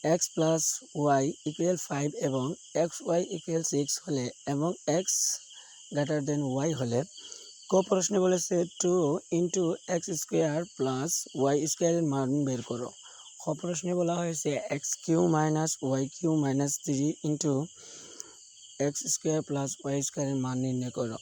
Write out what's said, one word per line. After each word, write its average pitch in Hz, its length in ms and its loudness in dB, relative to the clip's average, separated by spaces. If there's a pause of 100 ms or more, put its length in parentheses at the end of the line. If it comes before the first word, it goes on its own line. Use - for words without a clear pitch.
(180)
x - 20 -2 (160)
plus 160 280 2 (560)
y 135 40 2 (260)
equal 170 280 0 (100)
five 147 240 -2 (160)
এবং 131 260 0 (340)
x - 20 -4 (280)
y 180 40 2 (140)
equal 165 280 -2 (100)
six 143 140 2 (160)
হলে 135 220 -2 (280)
এবং 151 160 0 (340)
x - 20 -6 (840)
greater 147 360 0
than 147 140 0 (240)
y 165 40 2 (100)
হলে, 120 200 0 (720)
ক - 40 2 (160)
প্রশ্নে 196 300 2
বলেছে 185 360 2 (260)
টু 180 120 4 (440)
into 175 260 2 (240)
এক্স 175 200 -2 (140)
স্কয়ার 160 380 0 (180)
প্লাস 131 320 0 (260)
ওয়াই 143 320 2
স্কয়ার 170 260 2
এর 170 100 2
মান 135 260 0 (160)
বের 127 160 -2
করো। 120 280 -6 (520)
খ - 20 -14 (180)
প্রশ্নে 175 380 -4
বলা 170 160 2
হয়েছে 165 340 -2 (260)
এক্স - 140 -6 (160)
কিউ 165 140 4 (180)
minus 156 340 2 (100)
ওয়াই 135 220 0 (120)
কিউ 165 160 0 (140)
minus 139 260 2 (120)
থ্রি 143 240 0 (200)
into 147 260 0 (1300)
এক্স 139 200 0 (140)
স্কয়ার 156 280 0
প্লাস 139 280 -2 (140)
ওয়াই 139 180 0
স্কয়ার 143 260 -2
এর 139 80 0
মান 127 220 -2
নির্ণয় 127 400 -2
করো। 113 240 -4